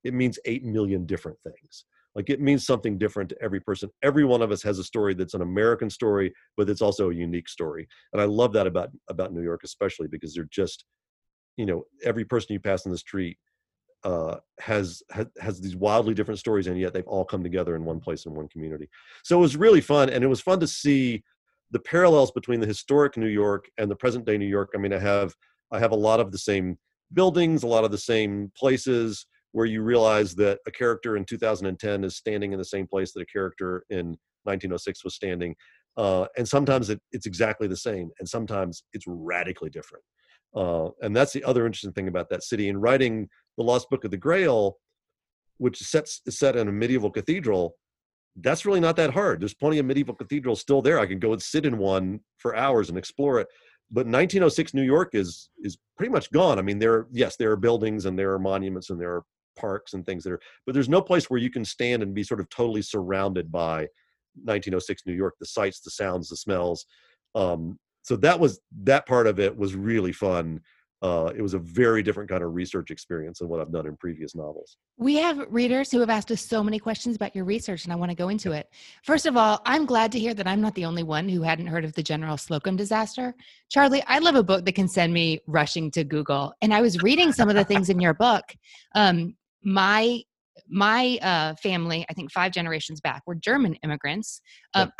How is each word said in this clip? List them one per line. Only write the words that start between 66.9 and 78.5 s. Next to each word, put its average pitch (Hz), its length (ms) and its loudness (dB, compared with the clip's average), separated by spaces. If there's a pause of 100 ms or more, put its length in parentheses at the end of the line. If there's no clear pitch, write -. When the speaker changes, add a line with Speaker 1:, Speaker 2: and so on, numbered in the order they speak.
Speaker 1:
Um, 87 440 -2 (240)
so 123 140 -2
that 160 220 4
was, 143 220 2 (220)
that 135 240 4
part 120 200 4
of 101 120 2
it 101 180 2
was 98 200 -4
really 101 360 0
fun. 85 480 -2 (400)
Uh, 85 360 0
it 107 40 -6
was 98 140 -4
a 95 40 0
very 107 440 2
different 104 260 -2
kind 92 140 -2
of 85 120 -4
research 90 360 -6
experience 80 480 -10
than 87 100 -8
what 82 120 -4
I've 78 120 -8
done 80 140 -4
in 76 100 -10
previous 80 380 -10
novels. 78 420 -14 (220)
Speaker 2:
We 262 180 0
have 311 320 -2
readers 247 420 0
who 240 100 2
have 233 100 2
asked 214 200 -2
us 226 120 -4
so 220 200 -2
many 214 160 -2
questions 226 380 -4
about 202 180 -6
your 190 120 -4
research, 202 380 -4
and 175 80 -6
I 170 40 -4
wanna 175 180 -2
go 175 140 -2
into 202 220 -2